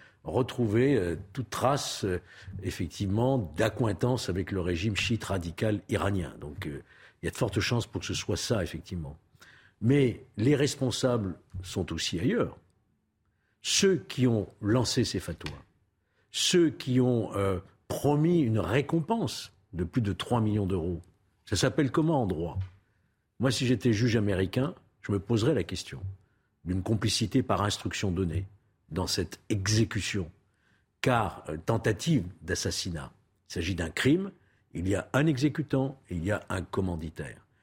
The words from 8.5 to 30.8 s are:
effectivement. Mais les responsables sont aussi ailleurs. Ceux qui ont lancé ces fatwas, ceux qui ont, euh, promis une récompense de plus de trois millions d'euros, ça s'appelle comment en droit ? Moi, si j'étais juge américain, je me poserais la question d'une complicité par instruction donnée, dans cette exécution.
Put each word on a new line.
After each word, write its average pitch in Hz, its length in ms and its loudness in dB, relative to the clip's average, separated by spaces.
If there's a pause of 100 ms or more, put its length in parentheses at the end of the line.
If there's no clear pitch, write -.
effectivement. 78 520 -8 (640)
Mais 123 460 4 (100)
les 127 200 4
responsables 123 800 0 (240)
sont 85 300 -4
aussi 82 260 -4
ailleurs. 156 400 0 (1040)
Ceux 190 460 4
qui 127 180 2
ont 110 220 2 (120)
lancé 110 440 2
ces 98 160 -2
fatwas, 78 320 -10 (800)
ceux 170 380 4
qui 127 300 0
ont, 120 360 4
euh, 95 240 2 (260)
promis 156 540 4
une 113 180 2
récompense 147 920 0 (220)
de 85 100 -2
plus 117 180 -2
de 101 100 0
trois 120 280 0
millions 107 260 0
d'euros, 87 360 -2 (420)
ça - 100 -4
s'appelle 131 380 2
comment 156 300 2
en 104 40 0
droit ? 85 320 -4 (800)
Moi, 123 140 2
si 131 120 0
j'étais 120 280 2
juge 113 240 2
américain, 101 580 0 (280)
je 104 100 -4
me 98 80 0
poserais 120 340 2
la 101 80 0
question - 380 -10 (640)
d'une 92 180 -2
complicité 113 600 0
par 101 180 2
instruction 101 480 -2
donnée, 90 340 -2 (460)
dans 90 160 -2
cette - 420 -4
exécution. 104 800 0 (720)